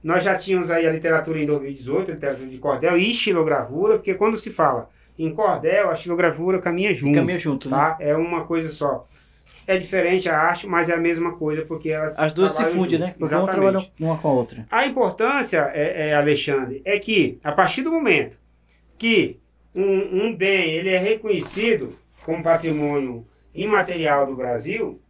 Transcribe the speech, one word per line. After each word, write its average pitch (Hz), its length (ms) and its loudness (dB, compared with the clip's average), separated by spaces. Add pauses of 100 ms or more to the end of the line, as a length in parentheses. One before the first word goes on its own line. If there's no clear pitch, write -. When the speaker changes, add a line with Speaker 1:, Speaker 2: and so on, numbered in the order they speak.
Speaker 1:
Nós 170 180 2
já 196 140 2
tínhamos 180 340 -2
aí 165 160 2
a 160 60 4
literatura 160 500 0
em 147 40 0
dois 147 160 0
mil 139 100 -10
e - 20 -8
dezoito, 147 380 -4
a - 20 -6
literatura 131 360 -6
de 127 80 -16
cordel 147 400 0
e 202 140 2
estilogravura, 165 840 2
porque 196 200 -2
quando 220 220 0
se - 140 -10
fala 135 380 0 (280)
em 160 160 -4
cordel, 185 580 2
a - 20 0
estilogravura 170 680 0
caminha 185 340 0
junto, 143 220 2
Speaker 2:
Caminha 170 240 2
junto, 139 300 -4
Speaker 1:
tá? 147 280 2
Speaker 2:
né? 147 120 -2
Speaker 1:
É 151 80 4
uma 165 260 -2
coisa 160 280 -2
só. - 360 -4 (580)
É 190 120 0
diferente 180 500 0
a 160 100 2
arte, 170 300 0
mas 170 220 0
é 170 40 2
a 170 40 0
mesma 170 400 0
coisa, 156 240 -2
porque 156 280 -8
elas 156 300 -4
Speaker 2:
As 156 140 2
duas 185 180 2
se - 60 -4
Speaker 1:
trabalham 165 260 2
Speaker 2:
fundem, 165 160 2
Speaker 1:
junto. 180 80 -2
Speaker 2:
né? 180 100 -8
Porque 151 160 -2
uma 175 100 2
Speaker 1:
Exatamente. 190 280 4
Speaker 2:
trabalha 190 260 -2
uma 160 200 -2
com 160 100 -2
a 143 60 4
outra. 117 360 -2
Speaker 1:
A 240 160 2
importância, 240 880 0
é, 151 360 -2
é, 151 60 2
Alexandre, 139 680 0
é 202 160 0
que 196 420 2
a 147 120 -4
partir 185 280 2
do 320 100 -2
momento 214 440 0 (600)
que 220 420 0 (340)
um, 190 520 0
um 226 100 -2
bem 185 360 0
ele 180 180 -2
é 185 80 2
reconhecido 208 1000 -2 (280)
como 165 180 -4
patrimônio 147 840 0 (300)
imaterial 175 680 0
do 135 100 -8
Brasil 123 640 -6 (100)